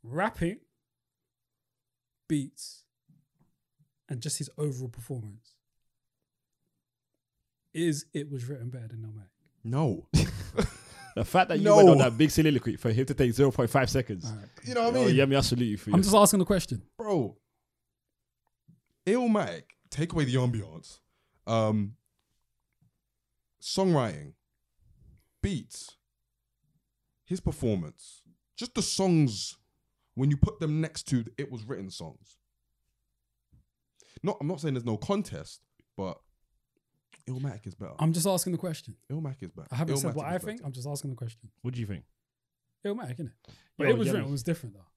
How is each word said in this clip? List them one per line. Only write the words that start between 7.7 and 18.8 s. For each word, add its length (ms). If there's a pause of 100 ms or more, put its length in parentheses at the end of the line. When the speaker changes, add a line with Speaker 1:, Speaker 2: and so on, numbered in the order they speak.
Speaker 1:
Is 400
It 180
Was 140
Written 240
better 200
than 100
Illmatic? 300 (340)
Speaker 2:
No. 500
<laughs> 20 (1000)
Speaker 3:
The 80
fact 240
that 120
you 40
Speaker 2:
No. 140
Speaker 3:
went 100
on 120
that 180
big 120
soliloquy 460
for 160
him 140
to 80
take 180
zero 180
point 200
five 200
seconds. 400
Speaker 1:
All 60
right. 140 (160)
Speaker 2:
You 80
know 160
what 80
I 20
Speaker 3:
Oh, 60
Speaker 2:
mean? 100
Speaker 3:
yeah, 80
me, 140
I 20
salute 240
you 140
for 140
Speaker 1:
I'm 80
Speaker 3:
you. 40
Speaker 1:
just 100
asking 260
the 60
question. 360 (160)
Speaker 2:
Bro, 400 (1700)